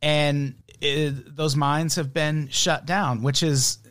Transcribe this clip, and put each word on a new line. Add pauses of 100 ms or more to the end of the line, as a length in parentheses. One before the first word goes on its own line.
And (260)
it,
those
mines
have
been
shut
down,
which
is (120)